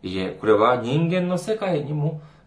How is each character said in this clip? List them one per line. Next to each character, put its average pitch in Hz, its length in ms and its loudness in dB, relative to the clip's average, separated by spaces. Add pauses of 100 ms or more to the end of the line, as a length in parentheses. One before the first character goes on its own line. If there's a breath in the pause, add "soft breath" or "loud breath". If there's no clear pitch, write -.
い 95 80 -8
い 95 80 -4
え、 92 120 -4
こ - 160 -6
れ 107 60 6
は 113 240 6
人 127 340 0
間 180 120 0
の 180 160 -2
世 220 180 -2
界 180 280 -2
に 139 80 -8
も 151 280 -2 (260 loud breath)